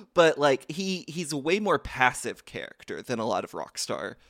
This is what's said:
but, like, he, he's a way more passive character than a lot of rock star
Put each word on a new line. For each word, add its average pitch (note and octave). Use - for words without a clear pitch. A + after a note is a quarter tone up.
but, D#3+
like, C#3+
he, F#3
he's D#3
a D3+
way D#3+
more F#3+
passive -
character -
than A#2
a A2
lot G2+
of -
rock -
star G2